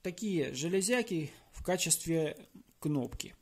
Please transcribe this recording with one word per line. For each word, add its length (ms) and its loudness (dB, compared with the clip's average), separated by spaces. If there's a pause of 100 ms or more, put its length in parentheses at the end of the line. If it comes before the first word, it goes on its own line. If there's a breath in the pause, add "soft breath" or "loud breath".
такие 520 0
железяки 760 0 (180 loud breath)
в 140 -12
качестве 720 2 (420)
кнопки. 640 -2